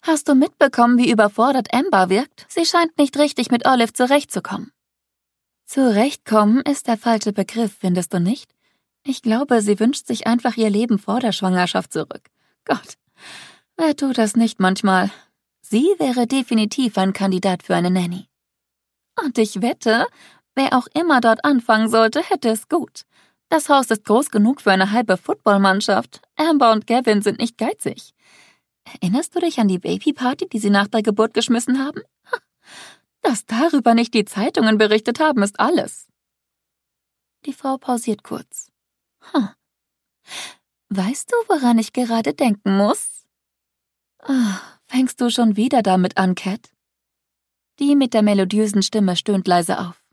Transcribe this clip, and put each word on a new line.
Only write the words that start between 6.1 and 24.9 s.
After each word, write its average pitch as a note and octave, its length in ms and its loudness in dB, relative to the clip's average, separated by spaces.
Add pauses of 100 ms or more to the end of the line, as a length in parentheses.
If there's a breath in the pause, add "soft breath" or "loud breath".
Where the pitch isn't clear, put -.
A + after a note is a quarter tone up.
ist - 260 -4
der A3+ 100 0
falsche A3 360 -2
Begriff, G#3 440 -4
findest F3+ 360 -2
du E3 80 -2
nicht? G3 280 -4 (540)
Ich C4+ 180 -6
glaube, A#3 400 0
sie G#3 200 0
wünscht A#3+ 260 -2
sich A#3 180 -6
einfach A#3 300 -2
ihr A3 140 0
Leben G#3+ 280 0
vor G3+ 220 -4
der A#3 140 -2
Schwangerschaft F#3 580 -2
zurück. - 380 -10 (340)
Gott, - 340 -6 (800 loud breath)
wer D#4 200 0
tut C4+ 220 -2
das A3 200 0
nicht A3+ 240 0
manchmal? F#3+ 500 2 (500 loud breath)
Sie D4 360 0
wäre B3+ 280 0
definitiv A#3 720 -2
ein F#3+ 140 0
Kandidat F#3 520 -2
für F3+ 120 -2
eine F3 160 0
Nanny. F3+ 380 -4 (920)
Und D4 160 -4
ich G#3+ 240 -2
wette, A#3 460 0 (480 soft breath)
wer C4+ 160 0
auch B3 220 0
immer D#4 260 2
dort A3+ 240 2
anfangen A3+ 460 2
sollte, A3+ 320 2
hätte - 260 -2
es A3 220 -4
gut. - 340 -4 (460)
Das - 180 -2
Haus C#4 240 2
ist G#3+ 140 -4
groß A#3+ 240 2
genug A3+ 320 0
für G3+ 100 2
eine F#3+ 200 2